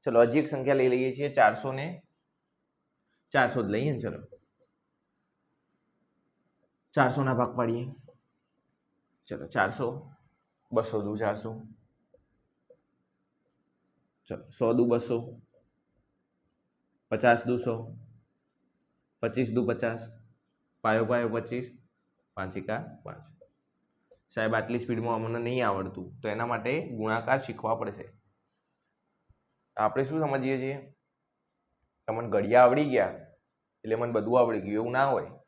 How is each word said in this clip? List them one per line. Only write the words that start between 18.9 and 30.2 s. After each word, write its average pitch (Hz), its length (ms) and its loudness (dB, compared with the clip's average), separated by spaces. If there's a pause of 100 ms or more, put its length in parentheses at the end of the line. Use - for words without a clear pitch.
પચીસ 117 340 -2
દુ 123 120 2
પચાસ, 113 340 -4 (800)
પાયો 110 280 2
પાયો 120 240 0
પચીસ, 123 320 -6 (680)
પાંચ 95 240 -8
એકા 110 200 -6 (240)
પાંચ. - 200 -14 (1120)
સાહેબ, 113 240 0
આટલી 117 260 -2
સ્પીડમાં 117 340 -2
અમને 113 260 -4
નહીં 120 220 0
આવડતું, 95 420 -4 (120)
તો 107 120 -4
એના 117 200 -4
માટે 117 200 -2 (260)
ગુણાકાર 113 480 0
શીખવા 113 360 -4
પડશે. - 240 -10 (1700)
આપણે 107 320 2
શું 156 180 -2